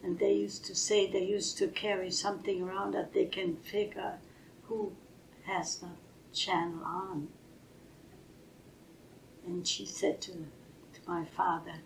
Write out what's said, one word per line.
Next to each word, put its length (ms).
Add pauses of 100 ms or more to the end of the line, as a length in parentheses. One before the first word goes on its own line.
And 160
they 140
used 340
to 80
say 360
they 140
used 340
to 100
carry 420
something 520
around 320
that 180
they 120
can 320
figure 600 (460)
who 280 (520)
has 320
the 140 (420)
channel 520
on. 440 (2250)
And 200
she 200
said 360
to, 100
to 760
my 180
father 600